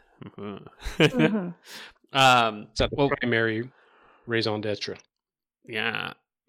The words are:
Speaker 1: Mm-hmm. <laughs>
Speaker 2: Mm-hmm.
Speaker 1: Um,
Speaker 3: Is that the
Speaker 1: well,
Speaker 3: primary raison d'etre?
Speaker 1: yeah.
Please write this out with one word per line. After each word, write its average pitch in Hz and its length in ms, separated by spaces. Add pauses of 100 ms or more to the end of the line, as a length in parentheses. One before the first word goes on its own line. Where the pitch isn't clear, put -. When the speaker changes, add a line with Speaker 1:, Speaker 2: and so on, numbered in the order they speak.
(240)
Speaker 1:
Mm-hmm. 101 420 (360)
<laughs> - 0
Speaker 2:
Mm-hmm. 208 460 (640)
Speaker 1:
Um, 120 520 (100)
Speaker 3:
Is - 60
that 123 100
the 110 80
Speaker 1:
well, 143 120 (120)
Speaker 3:
primary 113 480 (560)
raison 110 340
d'etre? 104 380 (680)
Speaker 1:
yeah. 110 480 (360)